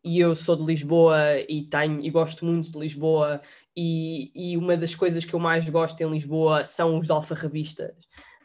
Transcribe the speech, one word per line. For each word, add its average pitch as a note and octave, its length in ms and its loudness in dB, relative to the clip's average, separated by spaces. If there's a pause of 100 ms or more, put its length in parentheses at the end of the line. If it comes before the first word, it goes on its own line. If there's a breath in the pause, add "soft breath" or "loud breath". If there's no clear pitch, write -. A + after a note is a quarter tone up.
e F3 160 0
eu E3+ 160 4
sou E3 220 0
de D#3 60 -4
Lisboa D#3 840 4
e D3+ 220 -6
tenho, D3+ 320 0
e D#3+ 80 -6
gosto D#3+ 360 -2
muito E3 240 0
de D#3 80 -14
Lisboa, D3 640 0 (320 loud breath)
e, D#3+ 640 -4
e F3 220 -6
uma F3 180 2
das E3 180 -4
coisas E3+ 300 0
que - 100 -8
eu E3+ 60 -2
mais E3 300 0
gosto D#3+ 320 0
em D#3+ 100 -2
Lisboa D#3 540 2
são E3 340 0
os D#3+ 100 -4
alfarrabistas, D3+ 840 -4 (500 loud breath)